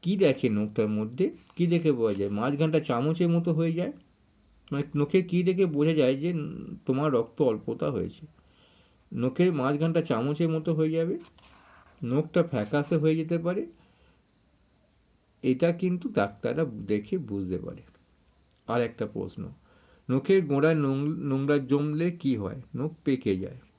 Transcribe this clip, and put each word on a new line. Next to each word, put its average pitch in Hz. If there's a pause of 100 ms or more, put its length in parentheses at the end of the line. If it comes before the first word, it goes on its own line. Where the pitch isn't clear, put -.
কি 180
দেখে 143
নখটার 107
মধ্যে? 120 (300)
কি 175
দেখে 165
বোঝা 113
যায়? 101
মাঝখানটা 143
চামচের 156
মতো 170
হয়ে 160
যায়? 180 (760)
মানে 143 (120)
নখের 147
কি 175
দেখে 185
বোঝা 151
যায় 135
যে 147 (560)
তোমার 139
রক্ত 117
অল্পতা 117
হয়েছে? 92 (880)
নখের 127
মাঝখানটা 147
চামচের 147
মতো 160
হয়ে 156
যাবে, 165 (880)
নখটা 151
ফ্যাকাশে 143
হয়ে 160
যেতে 165
পারে, 175 (1800)
এটা 131
কিন্তু 180
ডাক্তাররা 123 (260)
দেখে 104
বুঝতে 101
পারে। - (840)
আর 117
একটা 117
প্রশ্ন, 95 (680)
নখের 135
গোড়ায় 147
নোং-, 143 (140)
নোংরা 139 (120)
জমলে 151
কি 139
হয়? 101 (160)
নখ 147 (120)
পেকে 131 (100)
যায় 127 (200)